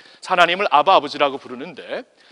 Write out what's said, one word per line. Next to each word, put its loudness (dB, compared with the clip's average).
하나님을 0
아바, 4
아버지라고 0
부르는데 -12